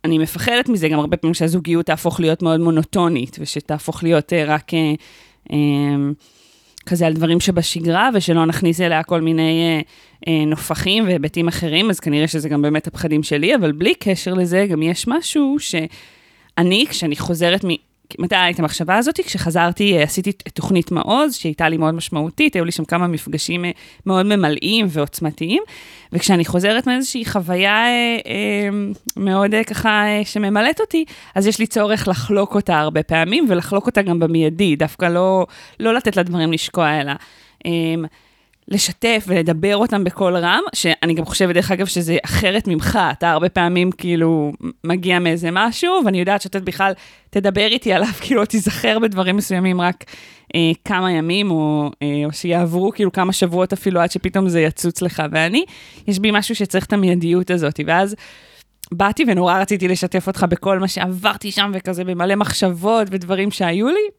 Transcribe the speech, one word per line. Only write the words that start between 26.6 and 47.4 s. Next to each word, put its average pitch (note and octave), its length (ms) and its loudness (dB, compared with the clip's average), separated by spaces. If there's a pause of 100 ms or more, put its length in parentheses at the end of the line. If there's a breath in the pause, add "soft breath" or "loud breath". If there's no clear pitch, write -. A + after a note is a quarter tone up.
מאיזושהי B3+ 380 -2
חוויה, G3 640 0
אה, A#3+ 400 0
אה, G3+ 420 -2 (480)
מאוד, G3 380 2
אה, A3 100 2
ככה, A3 240 -2 (180)
אה, G#3 180 0
שממלאת G#3 560 0
אותי, E4 240 0 (300 loud breath)
אז F#3+ 120 2
יש G#3+ 120 2
לי A3+ 80 2
צורך G#3+ 420 0
לחלוק G3 460 0
אותה F#3+ 260 2
הרבה D#3 220 0
פעמים, F3 460 0
ולחלוק F#3 380 0
אותה G#3 160 2
גם F3 180 0
במיידי, E3 560 2
דווקא D#3 300 -2
לא, F3+ 400 2 (340 loud breath)
לא A3+ 140 2
לתת A#3 220 0
לדברים F3 360 0
לשקוע, D#3 480 0
אלא, C#3+ 120 -4 (540 loud breath)
אה, E3+ 40 -4 (960 soft breath)
לשתף G#3+ 580 0
ולדבר F3 500 2
אותם G3+ 280 0
בקול F3+ 320 0
רם, F3 240 2 (140)
שאני - 400 0
גם D#3+ 100 -2
חושבת, F3 300 0
דרך F#3 160 2
אגב, F#3+ 160 0
שזה E3+ 380 -2
אחרת G#3 440 0
ממך, E3 300 0 (140)
אתה E3+ 180 0
הרבה D#3+ 180 2
פעמים F3+ 440 2
כאילו E3 600 0 (320)
מגיע F3+ 340 0
מאיזה E3+ 340 0
משהו, A#3 520 0
ואני G3 160 2
יודעת F#3+ 220 0
שאתה G3 180 -6
בכלל F#3+ 320 -2 (380 loud breath)
תדבר G3+ 360 0